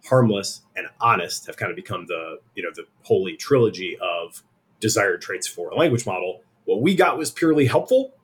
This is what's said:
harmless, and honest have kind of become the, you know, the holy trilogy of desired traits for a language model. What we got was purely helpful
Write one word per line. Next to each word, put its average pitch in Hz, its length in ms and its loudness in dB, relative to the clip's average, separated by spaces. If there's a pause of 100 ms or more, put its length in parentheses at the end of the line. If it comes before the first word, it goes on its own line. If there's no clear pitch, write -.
harmless, 107 560 2 (140)
and 95 120 -8 (120)
honest - 480 0
have - 100 -14
kind 98 120 -4
of 87 60 -8
become 90 320 -10
the, 82 320 -8 (160)
you 95 80 -10
know, 85 100 -8
the 85 120 -16 (180)
holy 95 320 0
trilogy 92 680 0
of 85 420 -6 (360)
desired 101 420 0
traits - 260 -8
for 87 220 -10
a - 60 -8
language 143 300 2
model. 90 360 -6 (240)
What 98 160 0
we 185 140 2
got 175 220 2
was 160 140 -6
purely 151 360 2
helpful 254 460 2 (100)